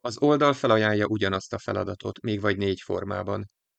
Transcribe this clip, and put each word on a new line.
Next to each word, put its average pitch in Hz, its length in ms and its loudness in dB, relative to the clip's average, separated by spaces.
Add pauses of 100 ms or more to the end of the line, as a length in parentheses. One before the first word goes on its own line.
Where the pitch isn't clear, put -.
Az 117 180 -8
oldal 147 340 4
felajánlja 107 540 2
ugyanazt 98 460 -2
a 101 60 -6
feladatot, 98 600 -6
még 107 200 -2
vagy 101 160 0
négy 98 240 -2
formában, 98 720 -6 (280)